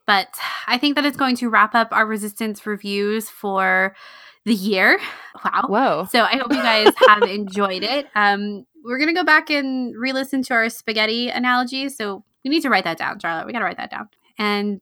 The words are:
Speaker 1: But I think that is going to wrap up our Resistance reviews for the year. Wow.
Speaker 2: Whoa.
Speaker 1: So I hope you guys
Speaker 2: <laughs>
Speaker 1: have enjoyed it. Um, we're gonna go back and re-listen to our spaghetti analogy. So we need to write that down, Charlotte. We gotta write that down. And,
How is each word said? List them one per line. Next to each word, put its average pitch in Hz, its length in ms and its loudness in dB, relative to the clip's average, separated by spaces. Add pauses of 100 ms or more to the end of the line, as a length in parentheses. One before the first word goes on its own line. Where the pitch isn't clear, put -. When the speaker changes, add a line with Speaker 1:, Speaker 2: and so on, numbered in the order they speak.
Speaker 1:
But 196 220 2 (380)
I 240 120 0
think 285 180 0
that 285 80 2
is 285 120 0
going 254 200 0
to 240 140 -2
wrap 214 240 4
up 226 180 2
our 214 140 2
Resistance 214 600 -6
reviews 208 600 -4
for 190 680 0 (520)
the 220 80 2
year. 202 440 2 (460)
Wow. 185 240 0
Speaker 2:
Whoa. 190 420 0
Speaker 1:
So 240 120 2
I 269 160 2
hope 247 120 -4
you 262 120 0
guys 220 380 4
Speaker 2:
<laughs> 208 60 8
Speaker 1:
have 208 160 6
enjoyed 196 640 -2
it. 277 300 -2
Um, 202 500 0 (180)
we're 240 160 -6
gonna 311 160 2
go 359 80 0
back 311 280 4
and 262 460 -2
re-listen 262 480 -2
to 254 100 -2
our 226 160 2
spaghetti 226 580 -2
analogy. 247 600 -2
So 208 340 -8 (180)
we 262 80 -4
need 311 120 2
to 277 80 0
write 190 140 2
that 165 140 -4
down, - 220 -6
Charlotte. 165 260 -4
We - 60 -10
gotta 233 140 -4
write 175 100 -6
that - 140 -10
down. - 180 -12 (300)
And, 208 440 -2